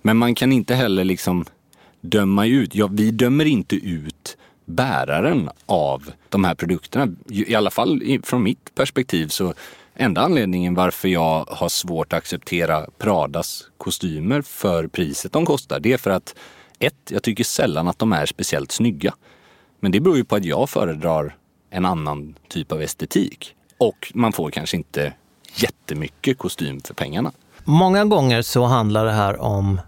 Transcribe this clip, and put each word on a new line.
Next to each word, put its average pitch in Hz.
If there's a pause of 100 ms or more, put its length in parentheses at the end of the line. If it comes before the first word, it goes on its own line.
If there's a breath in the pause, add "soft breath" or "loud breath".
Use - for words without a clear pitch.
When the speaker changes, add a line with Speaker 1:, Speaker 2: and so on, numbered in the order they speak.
Speaker 1:
Men 110
man 120
kan 127
inte 123
heller 101
liksom 90 (560 soft breath)
döma 98
ut, 117
ja, 104
vi 107
dömer 127
inte 117
ut 80 (280 soft breath)
bäraren 87 (160)
av 73 (180)
de 98
här 85
produkterna. 92 (140)
I, 104
i 113
alla 104
fall 107
i, 131
från 123
mitt -
perspektiv 131
så 92 (420 loud breath)
enda 165
anledningen 92
varför 92
jag 80
har 87
svårt 85
att 85
acceptera 80 (120)
Pradas 80 (140)
kostymer 90
för 85
priset -
de 160
kostar, 143
det 123
är -
för -
att - (440 loud breath)
ett, - (140)
jag 90
tycker 113
sällan 87
att -
de 110
är 73
speciellt -
snygga. 95 (680 soft breath)
Men 98
det 98
beror 165
ju 117
på -
att 98
jag 82
föredrar 78 (340)
en 92
annan 76 (120)
typ -
av 78
estetik. - (220)
Och -
man 113
får 80
kanske 82
inte 71 (420)
jättemycket 78
kostym 69
för -
pengarna. 80 (320 soft breath)
Speaker 2:
Många 185
gånger 135
så 123
handlar 110
det 110
här 101
om 98